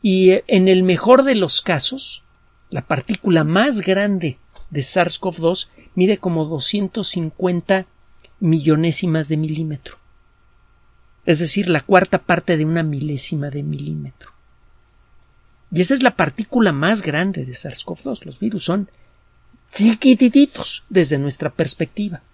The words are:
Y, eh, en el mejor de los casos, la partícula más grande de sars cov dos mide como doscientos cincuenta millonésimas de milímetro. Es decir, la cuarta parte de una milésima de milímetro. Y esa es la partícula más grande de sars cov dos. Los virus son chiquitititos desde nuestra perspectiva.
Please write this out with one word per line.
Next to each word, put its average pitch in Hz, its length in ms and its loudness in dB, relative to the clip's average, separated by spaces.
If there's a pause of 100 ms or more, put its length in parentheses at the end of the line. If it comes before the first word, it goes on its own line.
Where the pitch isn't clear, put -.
Y, 185 280 6
eh, 190 180 2
en 190 220 4
el 185 140 4
mejor 202 400 4
de 262 120 2
los 185 260 0
casos, - 640 -6 (460)
la - 160 -8
partícula 165 580 0
más 208 380 0
grande 190 560 -2 (320)
de 143 140 -6
sars 180 360 0
cov 180 180 -6
dos 165 320 -2 (260)
mide 190 220 2
como 165 280 -2
doscientos 190 640 -4
cincuenta 180 800 -2 (520)
millonésimas 160 880 2
de 156 80 -2
milímetro. 156 640 -6 (1300)
Es 160 140 2
decir, 175 280 0
la 156 140 2
cuarta 185 380 4
parte 175 360 0
de 156 80 0
una 165 200 0
milésima 147 680 -4
de 143 140 -8
milímetro. 147 680 -10 (1400)
Y 175 100 0
esa 180 120 2
es 247 100 0
la - 120 2
partícula 196 560 0
más 175 300 -2
grande 170 420 -4
de 127 120 -12
sars - 280 -12
cov - 180 -12
dos. 262 240 -10
Los 143 140 -18
virus 208 240 -6
son 190 260 -4 (840)
chiquitititos 240 1160 2
desde 156 280 2
nuestra 143 320 -4
perspectiva. 170 720 -6 (120)